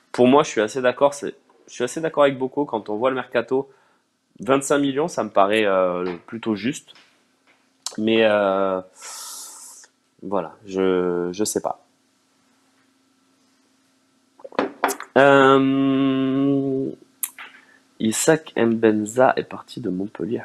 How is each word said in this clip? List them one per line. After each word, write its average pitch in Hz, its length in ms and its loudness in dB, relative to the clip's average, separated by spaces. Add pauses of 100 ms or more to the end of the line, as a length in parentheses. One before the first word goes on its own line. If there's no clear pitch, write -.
(100)
pour 123 160 4
moi, 139 160 6
je 151 60 -4
suis - 120 -2
assez 110 220 -2
d'accord, 131 320 2
c'est, - 220 -10 (320)
je - 60 -20
suis 123 100 -4
assez 143 160 -6
d'accord 156 240 0
avec 139 120 2
Bocco 131 280 -4
quand 107 240 -6
on 107 80 -6
voit 127 140 -2
le 131 60 -4
mercato. 127 540 -4 (720)
Vingt-cinq 139 380 2
millions, 139 280 -2
ça 170 160 -6
me 104 80 -6
paraît, 104 360 4
euh, 90 500 0 (100)
plutôt 113 300 -4
juste. - 380 -8 (1040)
Mais, 113 260 2
euh, 98 560 2 (1400)
voilà, 92 420 -6
je, 90 680 0
je 104 120 -4
sais 101 160 -4
pas. - 240 -6 (3250)
Euh, 135 1700 2 (1080)
Isaac 156 580 0
Mbenza 113 800 2
est - 80 -4
parti - 360 -16
de 107 100 -6
Montpellier, 104 540 -6